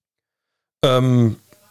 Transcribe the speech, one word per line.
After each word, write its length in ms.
Ähm, 520